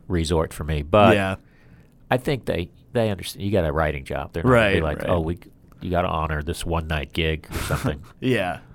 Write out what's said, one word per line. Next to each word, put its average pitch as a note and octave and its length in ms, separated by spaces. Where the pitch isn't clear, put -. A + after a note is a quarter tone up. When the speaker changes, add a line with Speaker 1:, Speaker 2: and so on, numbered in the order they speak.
Speaker 1:
resort E2 460
for D#2+ 100
me. D2+ 180
But G2 340
Speaker 2:
Yeah. G2 200
Speaker 1:
I C3 80
think C3 280
they, E2+ 260
they A2+ 180
understand. F2+ 340
You G2+ 60
got F#2 140
a D2+ 60
writing D2 340
job. C#2+ 280
They're E2+ 100
not B2 60
gonna A2+ 240
be E2+ 80
Speaker 2:
Right, - 20
Speaker 1:
like, D#2 200
Speaker 2:
right. - 60
Speaker 1:
"Oh, F2+ 100
we, E2 180
you F2+ 100
gotta F2 160
honor D#2 340
this E2 240
one E2 220
night D#2 260
gig D#2+ 380
or - 80
something." D2 420
Speaker 2:
<laughs> - 80
Yeah. G2+ 420